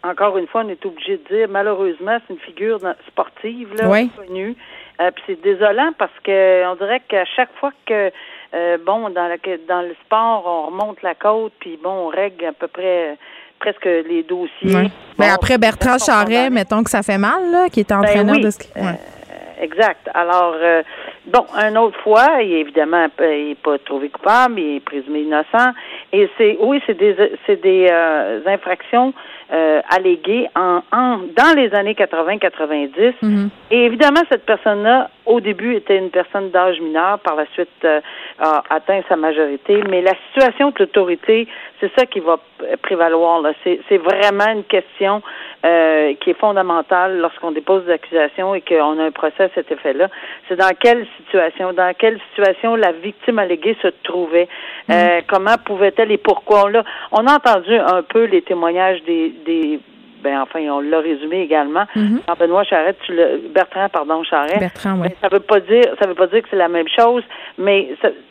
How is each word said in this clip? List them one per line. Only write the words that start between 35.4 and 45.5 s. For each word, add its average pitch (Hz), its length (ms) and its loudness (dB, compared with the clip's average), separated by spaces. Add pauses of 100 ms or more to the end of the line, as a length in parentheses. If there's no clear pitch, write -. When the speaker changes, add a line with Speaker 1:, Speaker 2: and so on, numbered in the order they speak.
Speaker 1:
début, 208 340 -4
était 202 220 0
une 190 140 -4
personne 185 400 -4
d'âge 180 280 0
mineur, 165 400 -2
par 170 160 -4
la 151 180 -2
suite, 175 140 -4 (160)
euh, 156 160 2 (400)
a 156 300 0
atteint 185 400 -2
sa 185 60 2
majorité. 156 760 0
Mais 185 120 2
la 190 120 2 (140)
situation 269 420 2
de 277 100 -6
l'autorité, 208 680 2 (320)
c'est 196 180 -4
ça 254 80 4
qui 247 140 -8
va 165 180 2 (220)
p-, 127 240 -4
prévaloir, 165 580 2
là. 151 120 -2 (100)
C'est, 180 160 -2 (100)
c'est 202 80 4
vraiment 202 560 2
une 214 100 -6
question, 202 580 -2 (440)